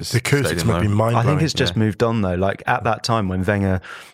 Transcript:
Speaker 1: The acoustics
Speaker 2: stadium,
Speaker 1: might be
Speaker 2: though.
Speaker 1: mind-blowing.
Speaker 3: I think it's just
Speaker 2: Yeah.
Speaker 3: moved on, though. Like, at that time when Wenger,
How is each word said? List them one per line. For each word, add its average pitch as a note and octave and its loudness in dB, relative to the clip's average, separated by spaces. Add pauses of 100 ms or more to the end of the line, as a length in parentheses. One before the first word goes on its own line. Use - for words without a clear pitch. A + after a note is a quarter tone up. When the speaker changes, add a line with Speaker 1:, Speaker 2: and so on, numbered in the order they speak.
Speaker 1:
The B2 0
acoustics G#2 0
Speaker 2:
stadium, E2 0
Speaker 1:
might E2+ 2
be G#2+ 2
Speaker 2:
though. G#2 0
Speaker 1:
mind-blowing. A#2 2
Speaker 3:
I - 4
think D3 2
it's D3 -2
just - -2
Speaker 2:
Yeah. A2+ 0
Speaker 3:
moved G#2+ 0
on, A2+ 0
though. F#2 0
Like, F#2+ -2
at B2 0
that A2 -2
time A2+ 0
when F#2 -2
Wenger, G2 2 (340)